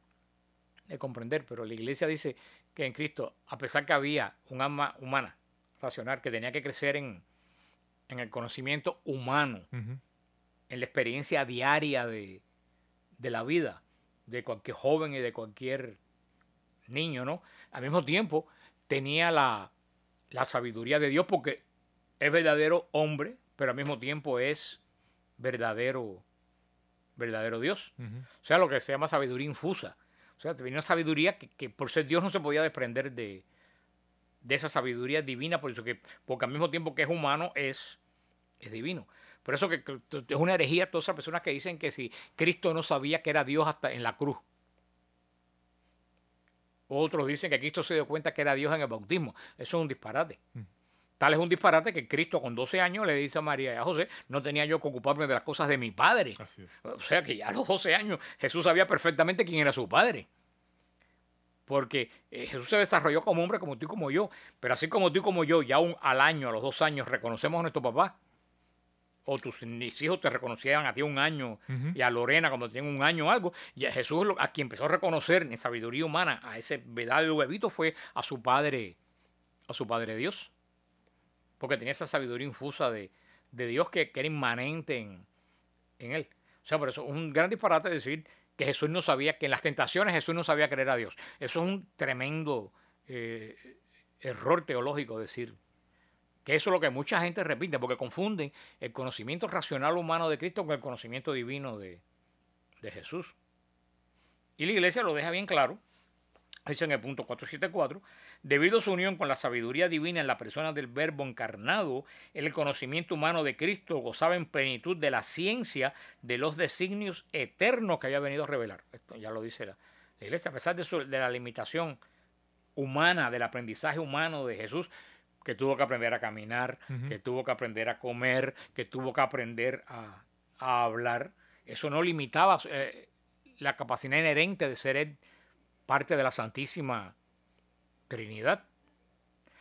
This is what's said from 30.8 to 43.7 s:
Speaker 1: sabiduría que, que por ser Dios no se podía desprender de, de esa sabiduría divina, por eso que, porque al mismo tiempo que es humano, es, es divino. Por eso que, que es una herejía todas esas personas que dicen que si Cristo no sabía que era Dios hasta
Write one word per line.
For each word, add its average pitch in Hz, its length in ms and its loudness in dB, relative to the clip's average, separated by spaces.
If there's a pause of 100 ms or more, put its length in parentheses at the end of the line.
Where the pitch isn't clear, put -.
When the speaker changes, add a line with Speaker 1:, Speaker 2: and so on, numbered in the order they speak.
Speaker 1:
sabiduría 165 560 4
que, - 120 -20
que - 200 -12
por 127 200 -4
ser 156 160 2
Dios 170 180 2
no 196 60 0
se 196 100 0
podía 147 220 2
desprender 131 500 -2
de, 104 320 -8 (1000)
de 131 140 0
esa 143 140 0
sabiduría 127 540 0
divina, 139 360 -2
por 139 120 -6
eso 113 120 -10
que, 117 160 -6 (260)
porque 123 200 -2
al 120 60 -2
mismo 151 180 0
tiempo 156 240 -6
que 143 80 0
es 143 80 0
humano, 160 460 0
es, 135 440 -6 (600)
es - 120 -16
divino. 139 360 -8 (340)
Por 131 140 -2
eso 135 120 2
que, 160 160 -2
que 135 160 -10 (120)
es 139 260 -4
una 170 160 4
herejía 170 380 0
todas 165 140 -2
esas 185 100 -2
personas 160 260 -8
que - 80 -6
dicen 156 300 -6
que 147 100 -4
si 123 240 -8 (220)
Cristo 165 380 2
no 160 100 -2
sabía 147 400 0
que 156 80 0
era 147 120 4
Dios 151 240 2
hasta 147 240 -2